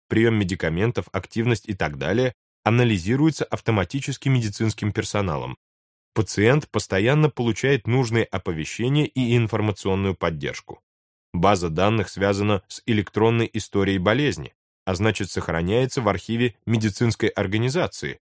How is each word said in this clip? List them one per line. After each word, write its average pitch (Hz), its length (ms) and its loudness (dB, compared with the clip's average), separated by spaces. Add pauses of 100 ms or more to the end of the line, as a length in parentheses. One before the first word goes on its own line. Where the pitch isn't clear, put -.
приём 113 280 4
медикаментов, 92 760 -2
активность 113 560 -2
и 107 60 -4
так 76 240 -4
далее — 104 340 0 (320)
анализируется 117 800 2
автоматически - 840 -2
медицинским 110 640 0
персоналом. 82 640 -4 (560)
Пациент 110 560 2
постоянно 123 640 2
получает 127 560 0
нужные 117 380 2
оповещения 101 800 -2
и 120 320 0
информационную 104 800 0
поддержку. 76 680 -6 (500)
База 87 380 2
данных 98 380 0
связана 101 580 0
с - 200 -16
электронной 113 640 0
историей 98 460 0
болезни, 101 540 0 (320)
а 95 120 -2
значит, 104 340 0
сохраняется 95 720 -2
в 104 60 0
архиве 113 480 -2 (100)
медицинской 110 640 0
организации 107 880 -4 (120)